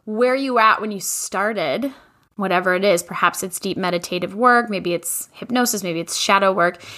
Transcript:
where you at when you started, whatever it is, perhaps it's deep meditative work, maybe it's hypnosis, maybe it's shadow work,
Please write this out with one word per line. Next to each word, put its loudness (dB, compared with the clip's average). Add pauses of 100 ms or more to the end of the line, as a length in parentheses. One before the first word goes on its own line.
where 2
you 0
at 6
when -4
you -8
started, -2 (440)
whatever 2
it 2
is, 4
perhaps -2
it's -8
deep -4
meditative -4
work, 4
maybe -4
it's -6
hypnosis, -2
maybe -4
it's -6
shadow 2
work, 0 (160)